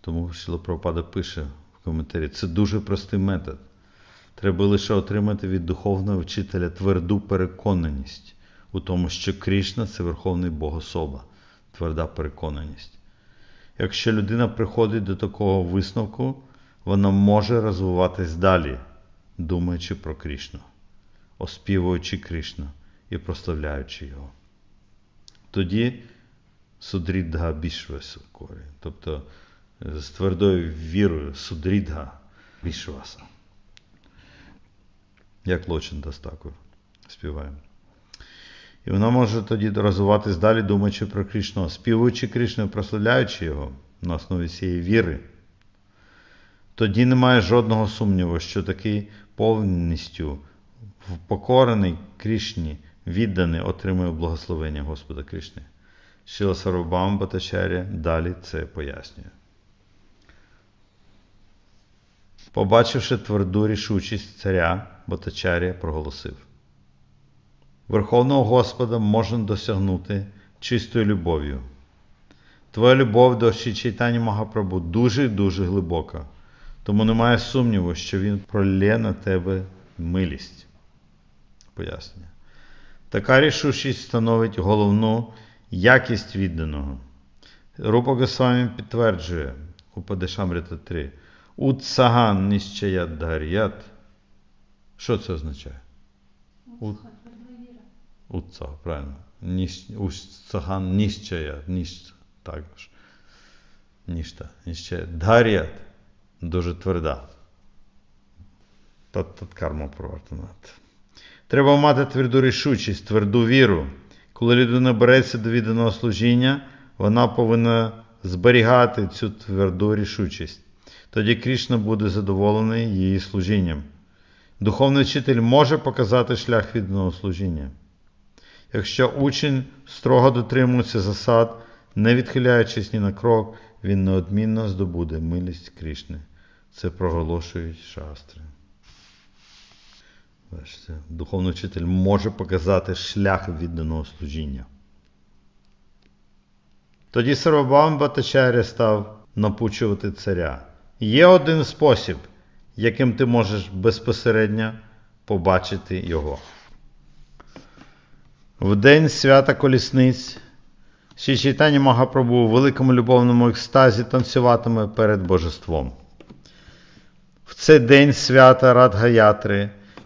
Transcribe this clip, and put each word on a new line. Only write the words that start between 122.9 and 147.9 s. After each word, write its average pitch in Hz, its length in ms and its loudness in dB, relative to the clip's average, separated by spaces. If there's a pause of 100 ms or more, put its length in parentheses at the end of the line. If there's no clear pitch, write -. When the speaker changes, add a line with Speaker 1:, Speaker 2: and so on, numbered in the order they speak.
Speaker 1:
служінням. 92 600 -2 (800)
Духовний 135 440 2
вчитель 127 360 0
може 131 380 4
показати 123 580 0
шлях 113 380 0
відданого 95 380 -2
служіння. 87 580 -6 (1000)
Якщо 113 360 0
учень 139 560 0 (220)
строго 131 440 4
дотримується 123 680 0
засад, 113 640 0 (320)
не 110 200 4
відхиляючись 120 800 0
ні 113 80 -2
на 98 120 0
крок, 110 420 0 (300)
він 98 200 0
неодмінно 101 640 0
здобуде 85 500 -4
милість 85 600 -6
Крішни. 78 420 -12 (540)
Це 92 160 -6
проголошують 82 880 -6
шастри. 76 640 -18 (2000)
Бачите, 80 440 -18 (140)
духовний 87 440 -4
вчитель 90 320 -6
може 98 460 2
показати 92 640 0
шлях 98 540 -2
відданого 80 560 -6
служіння. 71 640 -10 (2500)
Тоді 123 240 0
Сарвабхаума 147 640 4